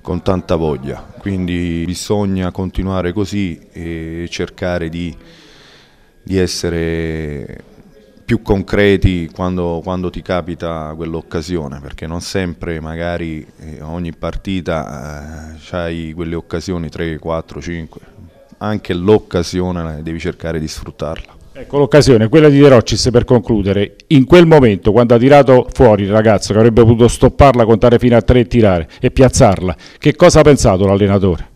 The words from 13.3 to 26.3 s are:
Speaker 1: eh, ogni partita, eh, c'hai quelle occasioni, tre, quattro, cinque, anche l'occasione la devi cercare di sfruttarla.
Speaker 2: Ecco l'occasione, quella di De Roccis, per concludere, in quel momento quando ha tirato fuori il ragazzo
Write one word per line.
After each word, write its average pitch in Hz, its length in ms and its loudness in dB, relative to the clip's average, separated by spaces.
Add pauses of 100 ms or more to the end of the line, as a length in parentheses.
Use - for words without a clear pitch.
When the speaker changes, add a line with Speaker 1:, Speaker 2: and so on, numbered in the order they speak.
Speaker 1:
eh, 76 220 -18
ogni 82 320 -10
partita, 78 1400 -10
eh, 80 80 -20
c'hai 82 540 -10
quelle 85 220 -8
occasioni, 82 520 -8
tre, 82 320 -8
quattro, 82 420 -8
cinque, 82 380 -12 (600)
anche 104 340 -6
l'occasione 90 920 -2
la 80 80 -10 (100)
devi 82 180 -10
cercare 82 400 -8
di 78 100 -8
sfruttarla. - 680 -12 (160)
Speaker 2:
Ecco - 260 -8
l'occasione, 135 520 4
quella 151 180 6
di 139 120 6
De 143 100 8
Roccis, 120 420 2
per 117 140 2
concludere, 101 720 0 (100)
in 135 160 6
quel 170 240 8
momento 113 460 4
quando 120 220 4
ha 117 40 4
tirato 131 520 6
fuori 107 320 4
il 95 60 -4
ragazzo 107 440 2